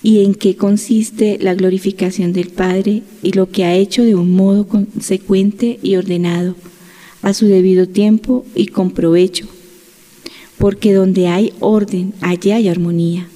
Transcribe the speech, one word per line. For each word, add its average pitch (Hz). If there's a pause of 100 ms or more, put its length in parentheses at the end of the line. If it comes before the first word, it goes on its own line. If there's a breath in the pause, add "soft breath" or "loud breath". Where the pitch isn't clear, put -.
y 214
en 196
qué 190
consiste 208
la 185
glorificación 185
del 180
Padre, 196 (180)
y 185
lo 190
que 185
ha 175
hecho 196
de 226
un 180
modo 196
consecuente 202
y 190
ordenado, 180 (640 loud breath)
a 196
su 220
debido 185
tiempo 214
y -
con 180
provecho. 175 (1080 loud breath)
Porque 202
donde 190
hay 190
orden, 202
allí 180
hay 220
armonía 170